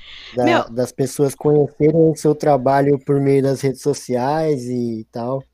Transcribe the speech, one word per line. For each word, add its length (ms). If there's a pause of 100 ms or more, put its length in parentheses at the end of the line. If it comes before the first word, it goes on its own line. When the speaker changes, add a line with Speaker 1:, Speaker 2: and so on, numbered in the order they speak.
(360)
Speaker 1:
Da, 80
Speaker 2:
Meu 260
Speaker 1:
das 220
pessoas 420
conhecerem 800
o 40
seu 200
trabalho 640
por 200
meio 220
das 200
redes 200
sociais 840
e 460
tal. 320 (100)